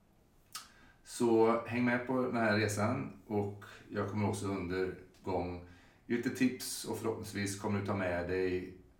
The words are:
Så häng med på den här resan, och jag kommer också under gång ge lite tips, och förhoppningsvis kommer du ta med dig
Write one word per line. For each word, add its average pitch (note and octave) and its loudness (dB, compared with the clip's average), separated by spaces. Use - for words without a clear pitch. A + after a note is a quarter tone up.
Så A2+ 6
häng A#2+ 0
med B2 2
på B2+ 2
den B2 -2
här A2 4
resan, G#2+ 0
och G2+ -4
jag G2+ -2
kommer G#2 2
också - -2
under F#2 -2
gång F2+ -4
ge A#2 0
lite A#2+ 0
tips, - 0
och G#2 -4
förhoppningsvis G2+ -2
kommer G2+ 0
du G2+ -4
ta G#2 0
med F2 -2
dig F#2 0